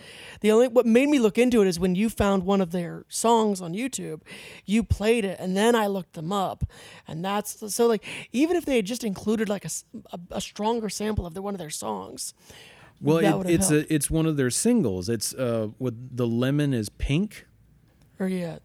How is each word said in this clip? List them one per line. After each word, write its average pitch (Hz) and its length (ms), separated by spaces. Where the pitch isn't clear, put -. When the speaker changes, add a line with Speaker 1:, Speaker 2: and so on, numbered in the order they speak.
Speaker 1:
The 208 100
only, 233 180
what 233 180
made 240 220
me 294 120
look 220 180
into 240 240
it 190 60
is 170 100
when 185 160
you 208 140
found 196 360
one 196 160
of 170 120
their 170 360
songs 220 520
on 170 140
YouTube, 180 480
you 220 180
played 220 420
it, 190 140
and 185 180
then 233 200
I 220 100
looked 196 280
them 165 180
up. 185 320
And 160 180
that's, 202 480
so, 233 140
like, 226 180
even 320 240
if 320 80
they 277 120
had 214 100
just 240 180
included, 208 440
like, 196 160
a - 20
s-, - 180
a, 196 60
a 214 80
stronger 220 480
sample 202 380
of 160 80
the, 190 80
one 202 120
of 190 40
their 156 120
songs, - 640
Speaker 2:
Well, 151 180
Speaker 1:
that 196 140
Speaker 2:
it, - 40
Speaker 1:
would 190 100
have 175 140
Speaker 2:
it's - 100
a, 151 40
Speaker 1:
helped. 151 180
Speaker 2:
it's 151 180
one 160 160
of 156 100
their 131 140
singles. 117 580
It's, 113 260
uh, 117 340
what, 127 160
The 123 100
Lemon 135 480
is 110 140
Pink? - 580
Speaker 1:
Or, 190 80
yeah, 175 380